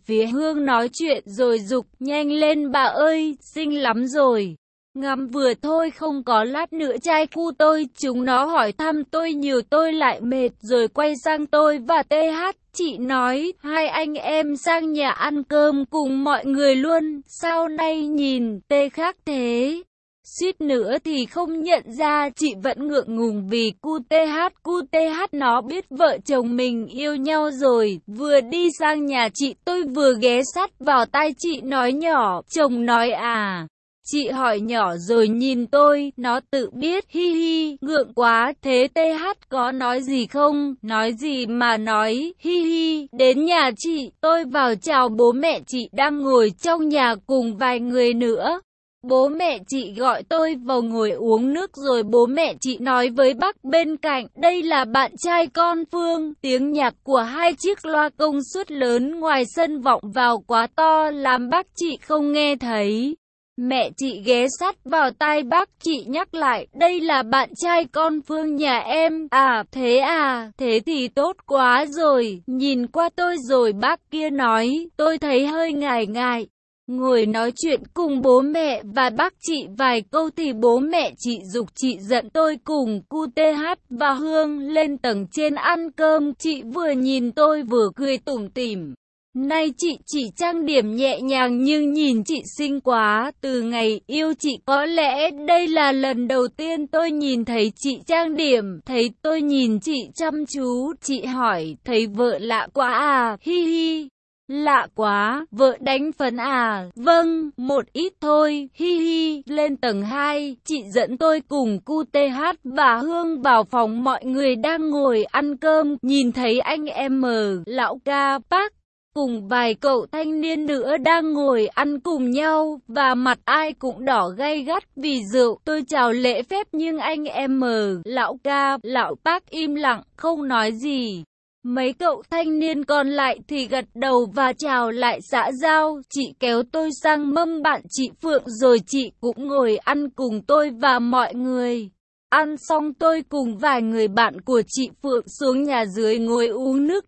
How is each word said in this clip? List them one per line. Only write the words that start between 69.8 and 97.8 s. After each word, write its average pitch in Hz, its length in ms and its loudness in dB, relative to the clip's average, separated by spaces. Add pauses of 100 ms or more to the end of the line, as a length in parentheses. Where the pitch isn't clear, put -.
à, 269 600 0
thế 233 280 0
thì 285 220 -2
tốt 302 280 -2 (120)
quá 262 420 4
rồi." 262 580 0
Nhìn 254 400 0
qua 339 280 0
tôi 349 200 0 (140)
rồi 247 240 4
bác 247 380 -2
kia 311 180 -4
nói, 233 400 2 (280)
tôi 320 200 2
thấy 277 300 2
hơi 320 260 -2
ngại 262 340 -2
ngại. 233 400 -4 (400)
Ngồi 254 380 2
nói 226 300 0
chuyện 311 260 0 (120)
cùng 294 280 0
bố 254 200 6
mẹ 294 400 0 (140)
và 254 140 2
bác 285 240 -2 (140)
chị 294 180 -4 (120)
vài 247 240 2 (100)
câu 311 260 0
thì 277 160 -2
bố 233 260 4
mẹ 302 380 0
chị 233 220 -4 (140)
giục 226 220 -4
chị 254 240 -2
dẫn 226 300 -2
tôi 311 340 0
cùng 247 460 -2
cu 311 160 -4 (100)
T - 40 0
H 311 240 2 (260)
và 277 240 0
Hương 302 460 0
lên 294 380 0
tầng 208 340 -2
trên 302 240 -2
ăn 330 360 -2
cơm. 311 420 2
Chị 302 280 -4
vừa 302 300 -4
nhìn 254 400 0
tôi 302 320 4
vừa 220 320 2
cười 269 220 -2
tủm 220 320 -6
tỉm. 196 440 -6 (400)
Nay 294 440 0
chị 339 280 -2
chỉ 294 140 -4 (180)
trang 339 280 -2
điểm 233 300 2
nhẹ 262 260 0
nhàng 254 420 0
nhưng 294 300 2
nhìn 269 300 2
chị 294 180 -4 (160)
xinh 285 220 -4
quá. 226 520 2 (100)
Từ 262 200 -2
ngày 226 460 -2
yêu 311 320 -2
chị 302 100 -2 (160)
có 277 200 2
lẽ 311 460 0 (160)
đây 349 200 4
là 311 240 4
lần 269 360 0
đầu 254 200 2 (100)
tiên 311 300 -4
tôi 330 240 0
nhìn 269 340 -2
thấy 226 300 0
chị 269 320 -4